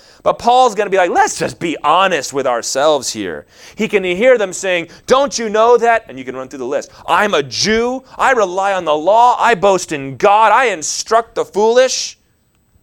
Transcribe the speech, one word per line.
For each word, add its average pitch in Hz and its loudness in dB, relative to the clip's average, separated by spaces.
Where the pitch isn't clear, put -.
But - -2
Paul's 247 4
gonna 202 -4
be 190 0
like, 180 2
"Let's 381 0
just 139 -6
be 160 -6
honest 165 0
with 135 -2
ourselves 135 -2
here." 87 -8
He 214 -4
can 190 -2
hear 202 2
them 190 -4
saying, 180 -4
"Don't 269 0
you 226 -4
know 220 4
that?" 226 0
And 131 -14
you 131 -14
can 127 -10
run 131 -12
through 147 -12
the 123 -6
list. 131 -6
"I'm 196 0
a 156 2
Jew. 220 -2
I 233 2
rely 196 0
on 185 -4
the 151 0
law. 214 4
I 233 2
boast 190 0
in 135 -8
God. 208 4
I 247 4
instruct 220 -4
the 156 -4
foolish." 240 0